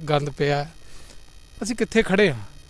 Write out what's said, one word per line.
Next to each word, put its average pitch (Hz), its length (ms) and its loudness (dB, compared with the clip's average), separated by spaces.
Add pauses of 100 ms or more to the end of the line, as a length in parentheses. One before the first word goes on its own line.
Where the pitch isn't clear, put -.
ਗੰਦ 147 200 2
ਪਿਆ 143 280 0
ਹੈ। 147 140 -6 (920)
ਅਸੀਂ 220 120 -4
ਕਿੱਥੇ 220 280 4
ਖੜੇ 185 260 6
ਹਾਂ? 123 80 0 (320)